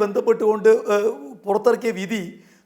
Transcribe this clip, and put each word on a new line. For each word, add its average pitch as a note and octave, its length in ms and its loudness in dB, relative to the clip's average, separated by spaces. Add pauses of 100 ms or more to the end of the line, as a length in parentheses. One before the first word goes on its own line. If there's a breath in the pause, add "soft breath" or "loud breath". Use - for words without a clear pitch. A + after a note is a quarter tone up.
ബന്ധപ്പെട്ടുകൊണ്ട്, G#3+ 680 2 (240)
ഏഹ്, G#3 180 0 (340)
പുറത്തിറക്കിയ A3 540 0
വിധി G3 220 -6 (440 soft breath)